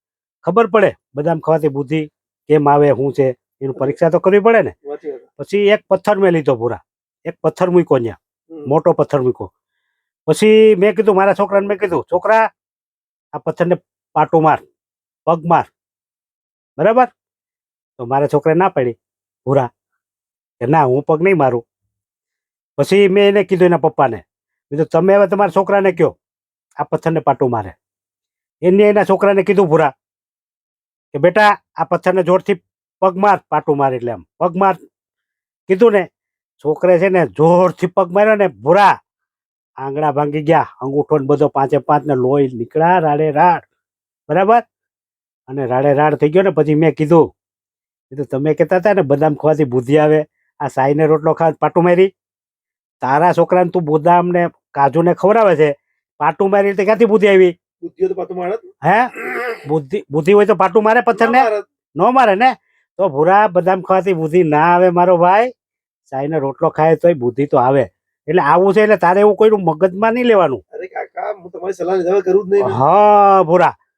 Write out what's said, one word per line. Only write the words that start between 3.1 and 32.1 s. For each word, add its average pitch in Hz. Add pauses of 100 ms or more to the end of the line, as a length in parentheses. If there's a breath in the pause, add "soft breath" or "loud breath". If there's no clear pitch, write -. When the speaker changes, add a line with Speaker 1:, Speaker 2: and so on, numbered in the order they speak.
Speaker 1:
છે, 131 (240)
એનું 135
Speaker 2:
સાચી -
Speaker 1:
પરીક્ષા 147
તો 160
કરવી 196
પડે 226
ને. 135
Speaker 2:
સાચી -
વાત. 131 (160)
Speaker 1:
પછી 147
એક 208 (100)
પથ્થર 190
મેં 190
લીધો 147
ભૂરા, 113 (420)
એક 165
પથ્થર 180
મૂક્યો 175
ન્યા, 117 (320)
Speaker 2:
હમ. 160
Speaker 1:
મોટો 156
પથ્થર 143
મૂક્યો. 123 (720)
પછી 214
મેં 196
કીધું 202
મારા 196
છોકરાને, 196
મેં 202
કીધું, 180
"છોકરા, 208 (840)
આ 147
પથ્થરને 170 (380)
પાટું 156
માર, 151 (680)
પગ 160
માર." 160 (1120)
બરાબર? 226 (920)
તો 123
મારા 139
છોકરાએ 156
ના 180
પાડી 127 (520)
ભૂરા 131 (920)
કે 120
"ના, 151
હું 131
પગ 156
નહીં 190
મારું." 123 (1120)
પછી 196
મેં 202
એને 202
કીધું 185
એના 175
પપ્પાને, 135
મેં -
કીધું, 151
"તમે 180
હવે 202
તમારા 196
છોકરાને 196
કયો 170 (580)
આ 147
પથ્થરને 160
પાટું 135
મારે." 104 (880)
એને 185
એના 208
છોકરાને 196
કીધું 190
ભૂરા 151 (1200)
કે 147
"બેટા, 190 (140)
આ 160
પથ્થરને 180